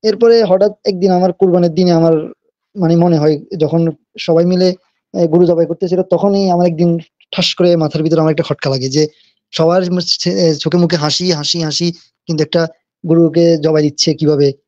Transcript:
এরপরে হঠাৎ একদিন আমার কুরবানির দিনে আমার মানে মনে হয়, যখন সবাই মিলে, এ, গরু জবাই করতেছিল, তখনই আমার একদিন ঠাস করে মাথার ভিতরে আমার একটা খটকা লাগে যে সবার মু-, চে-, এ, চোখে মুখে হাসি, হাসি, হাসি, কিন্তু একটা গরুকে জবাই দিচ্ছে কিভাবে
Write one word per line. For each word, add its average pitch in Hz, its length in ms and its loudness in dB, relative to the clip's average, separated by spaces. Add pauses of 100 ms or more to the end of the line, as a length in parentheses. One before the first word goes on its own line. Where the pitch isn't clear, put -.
এরপরে 226 400 4
হঠাৎ 190 280 2 (140)
একদিন 190 260 0
আমার 180 220 2
কুরবানির 175 400 2
দিনে 180 180 2
আমার 165 220 2 (640)
মানে 170 180 0
মনে 170 220 2
হয়, 151 220 0 (180)
যখন 160 340 0 (280)
সবাই 165 260 0
মিলে, 180 300 0 (380)
এ, 175 140 0
গরু 170 180 2
জবাই 170 200 2
করতেছিল, 175 380 -4
তখনই 190 460 0
আমার 175 180 2
একদিন 170 300 0 (380)
ঠাস - 200 -4
করে 175 200 2
মাথার 156 280 -2
ভিতরে 160 180 0
আমার 156 100 2
একটা 156 120 -2
খটকা - 260 -6
লাগে 135 200 -4
যে 151 180 0 (440)
সবার 175 400 0
মু-, 180 100 -2
চে-, 175 320 -4
এ, 175 220 2
চোখে 156 220 -2
মুখে 175 180 2
হাসি, 156 360 -2
হাসি, 160 300 -4
হাসি, 160 300 -4 (340)
কিন্তু 156 180 -2
একটা 160 240 -2 (380)
গরুকে 165 520 2
জবাই 156 260 0
দিচ্ছে 151 300 -2
কিভাবে 147 380 0 (160)